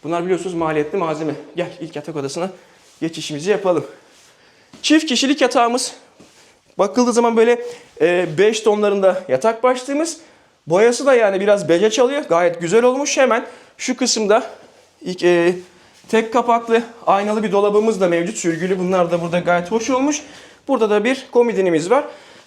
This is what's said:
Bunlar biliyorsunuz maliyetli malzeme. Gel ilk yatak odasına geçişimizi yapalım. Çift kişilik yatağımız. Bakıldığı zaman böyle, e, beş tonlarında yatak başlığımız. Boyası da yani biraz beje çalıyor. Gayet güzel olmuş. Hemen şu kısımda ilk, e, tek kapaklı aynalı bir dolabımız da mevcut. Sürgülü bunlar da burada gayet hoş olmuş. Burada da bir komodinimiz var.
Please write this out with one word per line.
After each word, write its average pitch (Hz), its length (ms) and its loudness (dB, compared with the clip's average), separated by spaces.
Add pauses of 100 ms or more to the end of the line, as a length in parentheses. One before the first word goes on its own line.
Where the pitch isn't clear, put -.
Bunlar 170 200 -4
biliyorsunuz 180 300 -2
maliyetli 156 440 -2
malzeme. 160 360 -4 (220)
Gel 170 140 -6 (100)
ilk 156 160 -14
yatak 151 200 -12
odasına 151 340 -6 (520)
geçişimizi 160 500 -6
yapalım. 185 340 0 (960)
Çift 311 240 2
kişilik 269 360 0
yatağımız. 247 520 0 (840)
Bakıldığı 226 360 2
zaman 233 240 2
böyle, 240 240 4 (400)
e, 175 260 2 (100)
beş 214 240 2
tonlarında 196 680 0
yatak 226 360 -2
başlığımız. 277 540 -2 (500)
Boyası 233 380 2
da 269 80 4
yani 208 260 2
biraz 196 300 2
beje 175 200 4
çalıyor. 269 400 0
Gayet 170 320 2
güzel 185 220 2
olmuş. 269 340 0
Hemen 247 280 2 (320)
şu 247 200 -6
kısımda 220 460 2 (580)
ilk, 180 220 -8
e, 175 320 4 (540)
tek 226 240 0
kapaklı 233 500 0 (240)
aynalı 208 360 0
bir 208 80 -4
dolabımız 208 500 0
da 190 60 2
mevcut. 170 300 -2
Sürgülü 180 420 -2
bunlar 180 320 0
da 170 100 -2
burada 170 180 -2
gayet 175 320 -2
hoş 226 180 -2
olmuş. 269 320 0 (460)
Burada 220 220 0
da 208 140 2
bir 262 280 -2
komodinimiz 185 580 2
var. 269 140 2 (440)